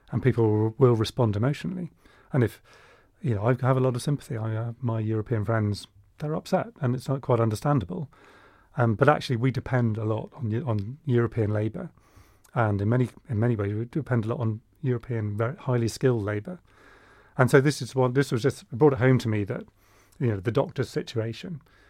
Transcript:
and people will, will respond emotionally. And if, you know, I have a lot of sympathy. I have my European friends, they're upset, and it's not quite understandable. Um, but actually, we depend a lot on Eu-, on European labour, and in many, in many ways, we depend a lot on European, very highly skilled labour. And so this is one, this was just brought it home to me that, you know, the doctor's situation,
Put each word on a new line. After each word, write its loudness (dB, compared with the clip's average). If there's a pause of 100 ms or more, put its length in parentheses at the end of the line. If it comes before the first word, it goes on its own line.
(120)
and -2
people 2
will, 0
will 6
respond 0
emotionally. -4 (400)
And 2
if, 0 (600)
you 0
know, -2
I 2
have 4
a 2
lot 0
of -8
sympathy. -4
I -4
have -6
my -2
European -2
friends, 0 (320)
they're -4
upset, -2 (120)
and 0
it's -6
not -2
quite 2
understandable. -2 (720)
Um, 2
but 4
actually, 2
we 0
depend 0
a -4
lot -4
on -4
Eu-, -4
on -4
European 2
labour, -4 (640)
and 2
in 0
many, 2 (200)
in -2
many 2
ways, -2
we -4
depend -2
a -4
lot -4
on -4 (200)
European, -4
very -2
highly 0
skilled 0
labour. -6 (800)
And 4
so 8
this 2
is -8
one, 2
this 0
was 0
just -2
brought 6
it -2
home 6
to -4
me 0
that, -6 (560)
you 0
know, 0
the -4
doctor's -2
situation, -6 (280)